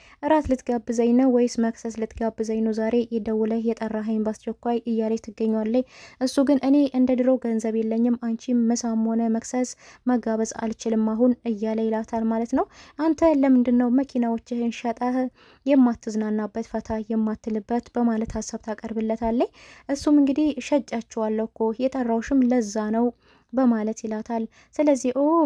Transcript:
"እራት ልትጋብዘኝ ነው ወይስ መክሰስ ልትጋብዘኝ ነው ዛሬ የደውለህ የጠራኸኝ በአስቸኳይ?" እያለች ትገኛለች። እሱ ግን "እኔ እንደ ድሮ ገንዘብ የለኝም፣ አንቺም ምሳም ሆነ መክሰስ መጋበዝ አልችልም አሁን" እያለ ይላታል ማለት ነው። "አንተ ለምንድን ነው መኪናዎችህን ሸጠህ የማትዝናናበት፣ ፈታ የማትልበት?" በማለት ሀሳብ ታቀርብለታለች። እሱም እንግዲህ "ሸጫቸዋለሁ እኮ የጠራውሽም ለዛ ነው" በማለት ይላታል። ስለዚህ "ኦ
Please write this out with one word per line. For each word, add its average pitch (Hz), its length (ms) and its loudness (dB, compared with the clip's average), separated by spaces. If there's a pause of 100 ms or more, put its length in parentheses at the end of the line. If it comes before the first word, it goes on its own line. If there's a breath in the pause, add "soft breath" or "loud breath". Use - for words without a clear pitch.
(220 soft breath)
"እራት 302 240 2
ልትጋብዘኝ 240 680 0
ነው 262 160 4
ወይስ 240 280 2
መክሰስ 226 380 -4
ልትጋብዘኝ 220 640 -4
ነው 220 140 0
ዛሬ 220 220 0 (140)
የደውለህ 220 540 -2
የጠራኸኝ 220 560 -2
በአስቸኳይ?" 226 640 -4
እያለች 220 380 -2
ትገኛለች። 220 640 0 (340 loud breath)
እሱ 262 240 0
ግን 269 160 4
"እኔ 269 160 4 (180)
እንደ 254 220 2
ድሮ 247 220 2
ገንዘብ 226 380 -2
የለኝም፣ 226 440 0
አንቺም 233 440 -2
ምሳም 226 400 0
ሆነ 226 260 0
መክሰስ 247 400 -4 (360 loud breath)
መጋበዝ 226 500 0
አልችልም 220 520 -2
አሁን" 240 260 2 (120)
እያለ 220 340 -2
ይላታል 226 460 -2
ማለት 226 260 -2
ነው። 262 140 0 (320 loud breath)
"አንተ 320 360 2
ለምንድን 254 440 4
ነው 247 180 2
መኪናዎችህን 233 800 -2
ሸጠህ 247 420 -4 (480 soft breath)
የማትዝናናበት፣ 220 1000 0
ፈታ 226 200 -8 (180)
የማትልበት?" 220 840 -2
በማለት 233 420 -2
ሀሳብ 220 320 -8
ታቀርብለታለች። 226 880 -4 (360 loud breath)
እሱም 285 280 2
እንግዲህ 285 320 4 (160)
"ሸጫቸዋለሁ 226 800 -2
እኮ 226 320 -2
የጠራውሽም 254 680 0
ለዛ 226 300 0 (140)
ነው" 226 160 2 (460 soft breath)
በማለት 226 480 0
ይላታል። 226 420 -6 (320 soft breath)
ስለዚህ 277 380 2
"ኦ 277 120 0 (220)